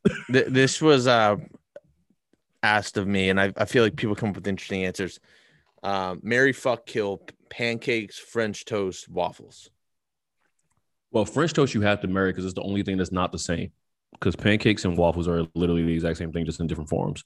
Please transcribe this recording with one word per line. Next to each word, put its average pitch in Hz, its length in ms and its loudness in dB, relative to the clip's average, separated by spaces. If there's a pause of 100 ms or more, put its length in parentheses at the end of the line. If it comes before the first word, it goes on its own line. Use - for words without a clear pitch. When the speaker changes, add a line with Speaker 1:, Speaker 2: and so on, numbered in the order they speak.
Speaker 1:
<laughs> - 240 -2
Speaker 2:
th-, 127 160 4
this 131 340 2
was, 143 240 6
uh, 110 300 4 (1300)
asked 107 360 2
of 98 80 0
me, 95 240 2
and 95 100 2
I, 98 160 2
I 107 80 -2
feel 120 200 4
like 107 120 0
people 104 180 -2
come 107 160 -2
up 92 60 -4
with 95 120 -10
interesting 95 360 -4
answers. 92 360 -6 (640)
Um, 95 400 -4
marry, 127 300 2
fuck, 120 340 -4
kill, 101 320 -4
p-, - 160 -20 (140)
pancakes, 117 680 -4
French 110 480 -4
toast, 98 420 -4
waffles. - 640 -8 (1400)
Speaker 1:
Well, 110 120 2
French 160 300 0
toast 139 180 2
you 110 100 0
have 104 200 2
to 98 60 -2
marry 95 260 2
'cause 92 100 -6
it's 92 100 -6
the 92 80 -8
only 98 200 -2
thing 95 160 -2
that's 92 140 -2
not 90 200 0
the 87 60 -6
same. - 340 -4 (480)
'Cause 92 160 0
pancakes 107 480 2
and 87 140 0
waffles 85 300 2
are 85 260 0
literally 85 300 2
the 82 100 0
exact 82 240 -2
same 82 140 -6
thing, 82 120 -4
just 80 160 -4
in 82 60 -2
different 80 240 -6
forms. - 360 -2